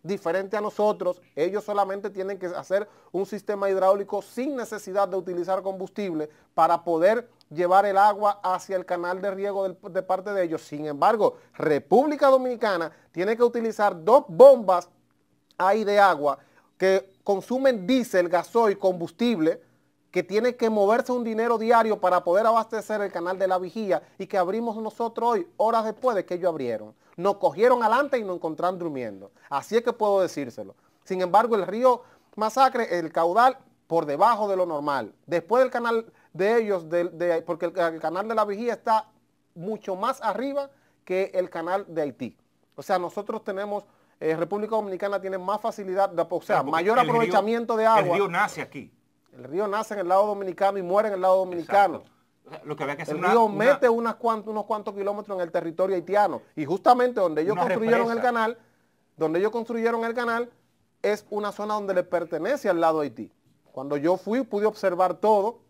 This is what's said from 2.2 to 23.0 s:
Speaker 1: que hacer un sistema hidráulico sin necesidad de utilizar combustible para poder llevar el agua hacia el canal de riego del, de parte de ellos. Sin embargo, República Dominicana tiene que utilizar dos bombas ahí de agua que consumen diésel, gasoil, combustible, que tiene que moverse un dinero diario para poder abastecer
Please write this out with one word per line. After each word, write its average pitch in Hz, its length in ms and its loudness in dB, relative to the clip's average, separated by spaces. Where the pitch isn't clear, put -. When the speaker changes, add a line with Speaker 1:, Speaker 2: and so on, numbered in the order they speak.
Speaker 1:
que 185 80 -10
hacer 180 420 -4
un 190 160 -4
sistema 196 420 -4
hidráulico 190 540 2
sin 269 340 -6
necesidad 208 520 -4
de 180 80 -6
utilizar 180 460 -4
combustible 185 680 -6
para 170 300 2
poder 185 440 2
llevar 175 360 4
el 190 120 2
agua 208 460 2
hacia 185 320 -4
el 180 100 -4
canal 180 340 -4
de 196 120 -4
riego 196 320 -4
del, 185 120 -6
de 185 100 -4
parte 185 300 -4
de 196 120 0
ellos. 160 180 -6
Sin 147 240 -10
embargo, 175 520 2
República 262 760 2
Dominicana 226 640 0
tiene 196 260 -2
que 233 60 2
utilizar 220 600 0
dos 254 240 6
bombas 190 600 8
ahí 202 260 2
de 202 160 2
agua 151 400 6
que 190 340 2
consumen 226 640 0
diésel, 220 420 2
gasoil, 196 500 2
combustible, 180 840 0
que 180 120 -2
tiene 214 340 -2
que 226 140 0
moverse 220 420 2
un 247 100 -2
dinero 226 360 -2
diario 220 420 2
para 180 240 2
poder 190 220 2
abastecer 220 560 0